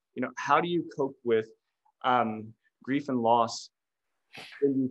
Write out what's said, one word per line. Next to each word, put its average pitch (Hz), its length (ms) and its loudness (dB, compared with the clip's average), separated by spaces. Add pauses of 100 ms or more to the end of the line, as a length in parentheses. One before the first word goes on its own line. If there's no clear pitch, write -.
(140)
you 123 80 -6
know, 123 140 -4
how 143 240 2
do 175 80 -2
you 170 280 -2
cope 135 280 -2
with, 113 240 2 (560)
um, 113 480 0 (320)
grief 139 240 -2
and 127 120 0
loss 117 500 2 (920)
when 139 180 2
you 131 100 0